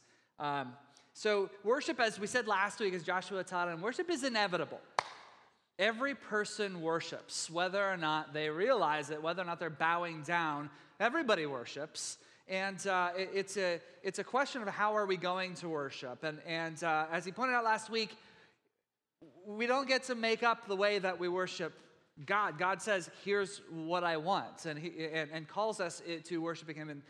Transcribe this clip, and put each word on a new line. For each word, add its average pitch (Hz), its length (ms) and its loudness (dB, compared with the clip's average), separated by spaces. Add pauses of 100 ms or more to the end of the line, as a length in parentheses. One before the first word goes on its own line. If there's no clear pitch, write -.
(380)
Um, 143 360 -2 (400)
so 202 360 0 (140)
worship, 262 360 2
as 220 200 2
we 202 80 -4
said 240 200 2
last 202 320 2
week, 202 140 0
as 180 80 -2
Joshua 185 420 -2
taught, 175 240 0
and 165 140 -4
worship 254 300 -2
is 262 120 -2
inevitable. 190 560 0 (1000)
Every 233 340 2
person 202 680 -2
worships, 160 680 -2
whether 180 340 2
or 190 140 0
not 156 360 2
they 151 180 0
realize 156 580 4
it, 151 140 -4
whether 170 180 0
or 180 40 -2
not 170 140 -4
they're 165 120 -4
bowing 165 500 0
down. 151 480 0 (300)
Everybody 220 480 4
worships. 139 720 -6 (300)
And, 190 380 -2
uh, 180 280 4
it, 190 180 -2
it's 196 240 0
a, 180 220 2 (220)
it's 190 180 -2
a 196 40 0
question 262 380 0
of 208 60 -4
how 208 300 2
are 208 80 2
we 190 100 2
going 180 400 -2
to 175 140 -6
worship. 135 560 -4
And, 151 200 -4
and, 165 380 -2
uh, 160 260 4
as 170 140 0
he 185 80 -6
pointed 247 220 0
out 240 100 4
last 220 260 2
week, 220 280 -2 (1300)
we 214 180 -2
don't 254 220 2
get 254 160 4
to 254 120 -2
make 226 280 0
up 233 240 2
the 196 80 -2
way 202 240 4
that 185 180 0
we 175 120 -2
worship 180 420 -2 (540)
God. 190 340 2
God 180 220 2
says, 196 280 0 (140)
"Here's 202 380 0 (100)
what 165 320 0
I 165 140 4
want," 156 480 0
and 151 120 -4
he, 160 280 -6
and, 156 260 -2
and 160 160 -6
calls 214 320 0
us 170 280 -4
i-, 170 180 -4
to 170 160 -2
worshiping 160 340 -6
him 156 140 -10
in, 143 200 -10